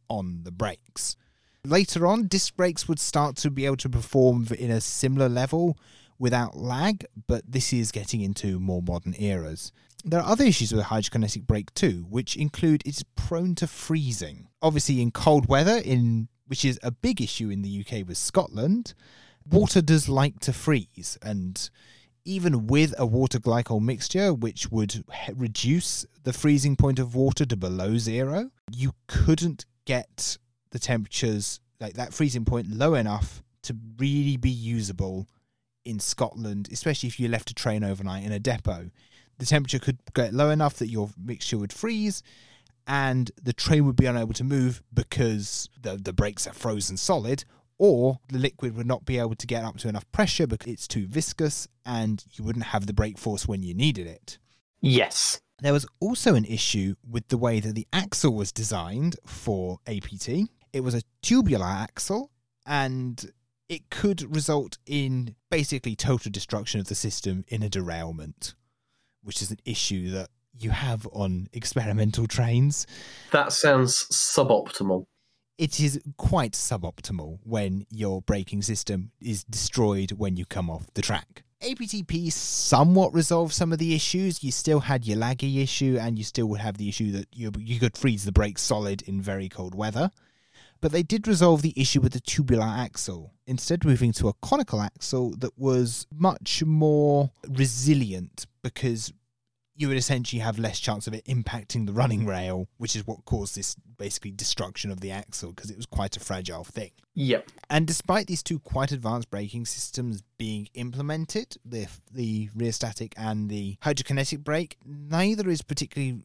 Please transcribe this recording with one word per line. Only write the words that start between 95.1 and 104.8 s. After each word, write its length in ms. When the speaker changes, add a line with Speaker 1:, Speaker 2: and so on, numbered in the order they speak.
Speaker 1:
that 200
was 560
much 500
more 680
resilient 1000
because 500
you 120
would 80
essentially 420
have 180
less 220
chance 260
of 80
it 120
impacting 600
the 60
running 340
rail, 520
which 180
is 100
what 200
caused 300
this 200
basically 340
destruction 580